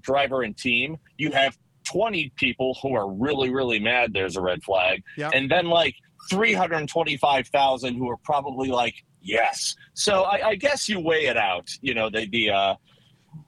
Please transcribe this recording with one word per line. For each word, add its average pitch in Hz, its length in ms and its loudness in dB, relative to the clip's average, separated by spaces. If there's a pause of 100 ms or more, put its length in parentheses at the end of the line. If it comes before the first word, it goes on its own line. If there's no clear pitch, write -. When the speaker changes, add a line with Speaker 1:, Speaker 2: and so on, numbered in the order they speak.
Speaker 1:
driver 135 400 0
and 107 160 -4
team, 127 400 -2 (200)
you 151 140 -2
have 135 240 2 (280)
twenty 180 520 -2
people 131 460 -2
who 131 140 -2
are 101 120 0
really, 127 440 0
really 127 280 0
mad 117 320 2
there's 95 260 -2
a 92 40 -2
red 90 220 -2
flag, 95 400 0 (140)
Speaker 2:
Yep. 147 180 -2
Speaker 1:
and 135 160 0
then, 170 160 2
like, 170 260 4 (380)
three 214 220 2
hundred 170 340 0
twenty-five 147 640 0
thousand 131 460 2
who 123 140 -4
are 117 80 -6
probably 135 520 -4
like, 120 260 0 (260)
"Yes." 107 540 -2 (180)
So 190 300 2
I, 196 240 0
I 220 80 2
guess 277 340 0
you 202 100 -2
weigh 160 260 2
it 120 120 2
out, 95 320 -2 (120)
you 131 120 -2
know, 110 160 0
the, 110 160 -2
the, 107 240 0
uh, 98 260 2 (720)